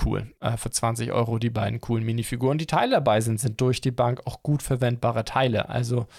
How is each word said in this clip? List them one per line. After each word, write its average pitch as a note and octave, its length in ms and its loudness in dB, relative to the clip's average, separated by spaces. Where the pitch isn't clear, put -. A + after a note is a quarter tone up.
cool. G#2 340 -2
Äh, A2+ 160 -2
für A2+ 140 -6
zwanzig A#2 420 -2
Euro A2+ 260 0
die A#2 120 0
beiden A2+ 320 -2
coolen A2+ 240 0
Minifiguren. A#2+ 500 0
Die D#3+ 100 -2
Teile A#3 260 2
dabei B2+ 280 4
sind, A2+ 200 0
sind A2+ 200 -4
durch B2+ 220 2
die C3 80 2
Bank B2 340 0
auch - 180 -10
gut D3 200 0
verwendbare A#2+ 600 0
Teile. B2 440 0
Also, A#2+ 380 -2